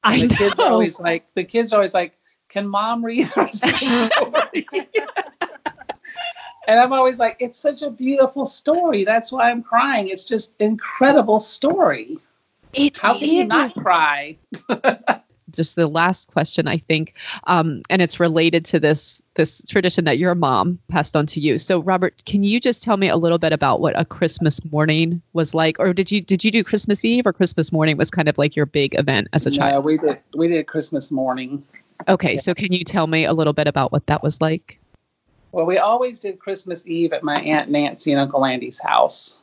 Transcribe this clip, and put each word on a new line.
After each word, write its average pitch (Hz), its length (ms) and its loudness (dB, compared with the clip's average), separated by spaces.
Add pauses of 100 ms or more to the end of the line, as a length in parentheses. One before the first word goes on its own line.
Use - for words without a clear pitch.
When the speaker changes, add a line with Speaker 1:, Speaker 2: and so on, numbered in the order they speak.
Speaker 1:
I 214 120 4
Speaker 2:
And 240 140 4
the - 40 4
kids - 240 0
are 466 60 4
Speaker 1:
know. 285 80 4
Speaker 2:
always 220 260 0
like, 170 340 -4
the 180 120 -4
kids 226 260 -2
are 214 60 2
always 196 160 2
like, 175 200 -2 (360)
"Can 202 180 -6
Mom 220 380 -4
read 233 320 -2
our 370 120 0
<laughs> - 40 -16
story?" 247 1120 -2 (2000)
And 220 140 6
I'm 254 140 4
always 254 260 2
like, 226 220 0
"It's 240 180 -8
such 294 220 -2
a 294 80 -6
beautiful 269 560 0
story. 311 580 0
That's 226 300 0
why 240 180 2
I'm 233 120 -4
crying. 240 440 0
It's 190 160 -8
just 220 380 -4
incredible 220 800 2
story." 202 760 0 (520)
Speaker 1:
It 285 260 0
Speaker 2:
How 220 220 2
can 294 100 -2
you 339 160 2
not 233 200 2
Speaker 1:
is. 240 80 -8
Speaker 2:
cry? 156 640 0 (300)
<laughs> 240 120 -4 (720)
Speaker 1:
Just - 240 -4
the 170 100 2
last 165 460 0
question, 160 360 -2
I 147 120 -2
think, 160 340 -2 (320)
um, 165 420 0
and 190 140 2
it's - 180 0
related 165 460 2
to 165 140 0
this, 151 420 0 (140)
this - 340 0
tradition - 360 2
that 139 120 2
your 175 160 2
mom 156 540 0
passed 156 280 -2
on 151 120 2
to 160 120 -6
you. 147 200 2
So, 185 200 0
Robert, 185 460 -2
can 202 180 0
you 208 160 2
just 247 220 -2
tell 220 160 0
me 196 120 2
a - 60 2
little 170 220 2
bit 160 160 0
about 139 260 2
what - 200 0
a 160 40 2
Christmas - 680 -2
morning 156 500 2 (100)
was 160 220 -2
like? 160 260 0
Or 185 140 2
did 180 180 -2
you, 208 100 0
did 180 220 0
you 220 60 4
do 220 140 0
Christmas - 420 -2
Eve, 240 220 2
or 190 60 0
Christmas - 380 -2
morning 156 260 2
was - 120 0
kind - 200 0
of 147 100 -2
like 147 160 0
your 151 100 2
big 139 320 -2
event 135 340 0
as 143 140 0
a 151 60 0
Speaker 2:
No, 143 60 -2
Speaker 1:
child? 139 280 2
Speaker 2:
we 156 140 2
did, 147 180 -2 (160)
we 160 140 0
did 165 180 0
Christmas 147 460 -6
morning. 131 520 -4 (460)
Speaker 1:
Okay, 185 220 2
Speaker 2:
Yeah. - 80 -2
Speaker 1:
so 180 160 -2
can 190 160 -4
you 180 120 0
tell 165 220 -2
me 160 200 0
a - 80 0
little 156 200 0
bit 151 140 0
about 143 240 -2
what - 160 -4
that - 160 0
was 151 180 -2
like? 160 380 -4 (720)
Speaker 2:
Well, 170 160 -2
we 185 100 0
always 240 420 0
did 190 200 -10
Christmas 185 480 -10
Eve 165 260 -2
at - 80 -6
my 147 140 -2
Aunt 151 340 -2
Nancy 147 420 -2
and 139 80 2
Uncle 139 240 0
Andy's 127 360 -4
house. - 640 0